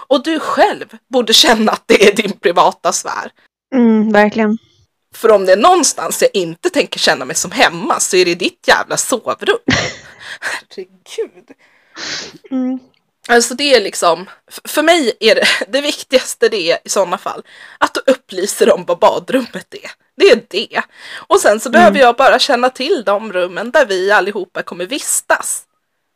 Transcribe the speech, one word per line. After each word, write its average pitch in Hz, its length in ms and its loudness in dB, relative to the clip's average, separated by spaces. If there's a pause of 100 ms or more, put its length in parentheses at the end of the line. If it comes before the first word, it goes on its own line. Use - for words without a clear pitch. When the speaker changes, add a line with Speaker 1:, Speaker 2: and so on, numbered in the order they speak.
Speaker 1:
Och 269 140 2
du 320 180 -4
själv 285 440 0 (280)
borde 240 220 0
känna 214 380 2
att - 140 -8
det 214 220 4
är 202 80 4
din 202 160 -4
privata 180 600 0
sfär. - 380 -8 (440)
Speaker 2:
Mm, 220 380 4
verkligen. 214 460 2 (600)
Speaker 1:
För 226 120 4
om 196 160 4
det 185 60 4
är 190 40 6
någonstans 262 680 2
jag 170 120 2
inte 175 360 -4
tänker - 300 -4
känna 139 240 -2
mig 127 120 -8
som - 140 -6
hemma 196 500 -2
så - 160 -2
är 180 80 4
det 170 100 0
ditt 185 340 -6
jävla 156 280 0
sovrum. - 680 -2
<laughs> - 760 -6
Herregud. - 1080 -12 (1040)
Speaker 2:
Mm. 254 280 -4 (500)
Speaker 1:
Alltså 240 260 2
det 285 200 0
är 226 60 4
liksom, 180 500 -2 (200)
f-, - 140 -18
för - 180 -2
mig 320 380 2
är 214 140 4
det, 196 120 0 (100)
<laughs> 180 120 -8
det 254 120 -2
viktigaste 262 680 -2
det 180 240 -2
är - 120 0
i - 40 -16
såna 185 300 -2
fall - 240 -10 (360)
att - 160 -4
du - 60 -4 (120)
upplyser 196 640 -2
om 180 100 -6
vad 175 140 -4
badrummet 214 760 -2
är. - 160 -18 (260)
Det 302 140 2
är 220 180 4
det. 214 340 -6 (440)
Och 370 140 2
sen 220 200 2
så 262 100 -8
behöver 311 200 6
Speaker 2:
Mm. 285 120 2
Speaker 1:
jag 240 140 6
bara 247 220 4
känna 254 320 0
till 277 360 -2
de 208 260 -2
rummen 180 380 -4
där 214 160 2
vi 190 260 -2
allihopa 196 500 -2
kommer 175 240 -10
vistas. - 760 -4 (540)